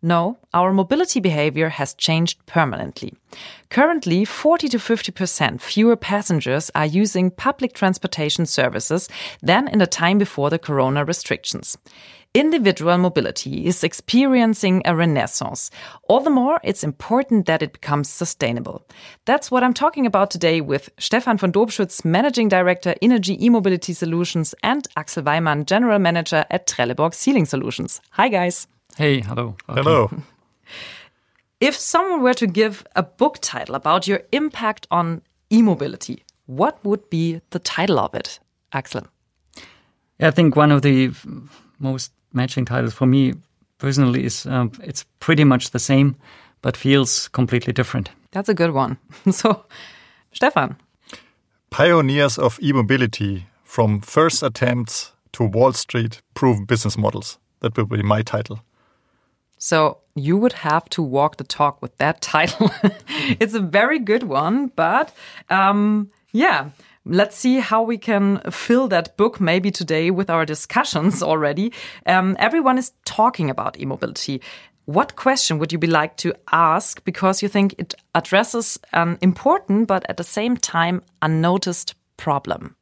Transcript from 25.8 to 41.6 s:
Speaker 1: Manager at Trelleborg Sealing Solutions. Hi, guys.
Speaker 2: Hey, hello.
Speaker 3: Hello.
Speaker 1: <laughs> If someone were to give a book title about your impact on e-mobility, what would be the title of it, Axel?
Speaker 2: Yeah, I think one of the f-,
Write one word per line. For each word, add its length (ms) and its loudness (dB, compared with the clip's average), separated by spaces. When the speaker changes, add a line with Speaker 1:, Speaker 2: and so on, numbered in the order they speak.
Speaker 1:
Manager 520 0
at 160 -4
Trelleborg 480 -2
Sealing 300 2
Solutions. 560 -4
Hi, 160 2
guys. 380 -2
Speaker 2:
Hey, 240 2
hello. 360 -6
Speaker 3:
Hello. 500 2
Speaker 1:
<laughs> 40 -12
If 160 2
someone 460 0
were 120 4
to 140 -2
give 360 -2
a 80 0
book 360 -2
title 360 -6
about 320 0
your 140 0
impact 580 -4
on 320 -2
e-mobility, 760 0
what 380 -2
would 240 -4
be 320 -2
the 100 -8
title 400 0
of 140 -2
it, 260 -10
Axel? 340 -8
Speaker 2:
Yeah, 80 2
I 60 4
think 240 4
one 160 6
of 100 4
the 240 4
f-, 180 -8